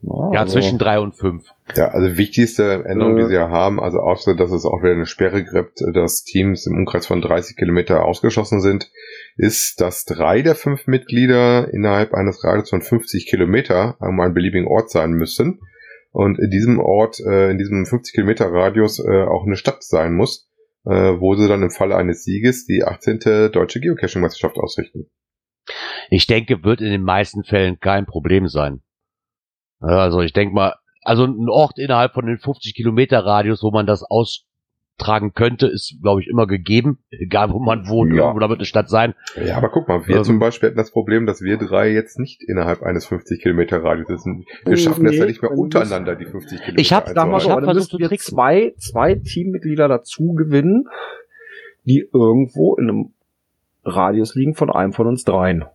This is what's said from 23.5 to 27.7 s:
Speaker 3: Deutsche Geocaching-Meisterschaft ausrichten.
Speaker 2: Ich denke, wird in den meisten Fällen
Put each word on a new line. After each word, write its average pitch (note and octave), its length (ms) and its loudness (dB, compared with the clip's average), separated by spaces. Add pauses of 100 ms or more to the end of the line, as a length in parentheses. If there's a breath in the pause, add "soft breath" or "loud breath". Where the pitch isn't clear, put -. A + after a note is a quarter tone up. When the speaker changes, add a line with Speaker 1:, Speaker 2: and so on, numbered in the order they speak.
Speaker 3:
Deutsche F2 280 0
Geocaching-Meisterschaft G2 760 -2
ausrichten. - 500 -8 (1040 loud breath)
Speaker 2:
Ich F#2+ 160 2
denke, A2+ 380 0
wird A2+ 160 2
in G#2+ 100 -2
den G2 140 -2
meisten G2 400 -2
Fällen F#2 340 0